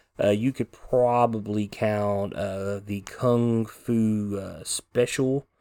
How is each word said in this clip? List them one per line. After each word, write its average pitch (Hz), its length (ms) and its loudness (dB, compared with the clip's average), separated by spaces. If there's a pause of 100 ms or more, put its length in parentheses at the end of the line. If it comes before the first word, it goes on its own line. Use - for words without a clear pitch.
(220)
Uh, 104 80 6
you 113 220 2
could - 200 -6
probably 117 920 2
count, 104 680 -2
uh, 98 500 -4
the 101 180 -6
Kung 120 640 2
Fu, 107 720 0
uh, 90 260 -10
special, 131 800 -2 (140)